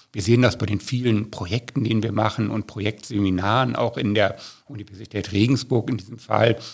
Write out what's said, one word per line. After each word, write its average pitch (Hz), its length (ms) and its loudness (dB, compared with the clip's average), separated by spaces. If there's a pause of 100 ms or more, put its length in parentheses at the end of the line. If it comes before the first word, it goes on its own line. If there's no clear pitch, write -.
(120)
Wir 104 100 -4
sehen 117 200 6
das 120 160 4
bei - 80 -2
den 104 120 0
vielen 113 520 0
Projekten, 117 540 -4
denen 113 180 2
wir 110 100 -2
machen 107 380 0
und 107 160 -4
Projektseminaren, 104 1080 0
auch 117 220 -2
in 104 180 0
der 104 220 2 (300)
Universität 104 640 -10
Regensburg 117 580 2
in 123 60 -2
diesem 113 220 -14
Fall. 113 400 2 (160)